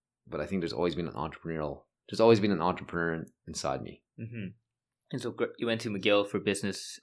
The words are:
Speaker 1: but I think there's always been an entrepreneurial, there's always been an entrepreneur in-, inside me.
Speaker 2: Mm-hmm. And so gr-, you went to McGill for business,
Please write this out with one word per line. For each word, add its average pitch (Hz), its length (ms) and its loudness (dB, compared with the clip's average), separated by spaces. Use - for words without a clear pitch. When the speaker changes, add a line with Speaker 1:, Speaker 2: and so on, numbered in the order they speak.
Speaker 1:
but 78 120 -6
I 76 60 -4
think 95 140 -2
there's 82 140 -4
always 80 200 0
been 85 140 -4
an - 60 -12
entrepreneurial, 76 680 -6
there's 98 120 -2
always 113 180 10
been 101 140 2
an 80 100 0
entrepreneur 85 520 0
in-, 82 120 -6
inside 67 340 -4
me. - 200 -16
Speaker 2:
Mm-hmm. 113 280 -10
And 127 120 -4
so 120 80 -4
gr-, 120 160 -2
you 120 80 -2
went 113 140 0
to 117 100 -4
McGill 101 380 4
for 104 100 0
business, 98 640 -2